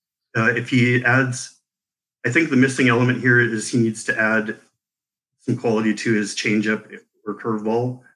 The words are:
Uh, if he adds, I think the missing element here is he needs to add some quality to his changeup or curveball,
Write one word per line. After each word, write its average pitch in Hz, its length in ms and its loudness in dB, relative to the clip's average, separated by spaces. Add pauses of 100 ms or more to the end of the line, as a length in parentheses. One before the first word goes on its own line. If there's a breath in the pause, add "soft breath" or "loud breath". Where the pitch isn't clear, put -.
(360)
Uh, 113 180 2
if 120 140 -4
he 123 360 2
adds, 127 540 -2 (680)
I 131 40 0
think 160 200 2
the 135 60 2
missing 127 320 2
element 123 340 2
here 120 180 4
is 110 300 -2
he 127 80 0
needs 110 260 -2
to - 160 -4
add 110 380 -2 (840)
some 120 160 -4
quality 110 380 0
to 117 180 -2
his 104 240 -2
changeup 107 600 -2 (280)
or 101 80 -8
curveball, 113 640 -4 (160 soft breath)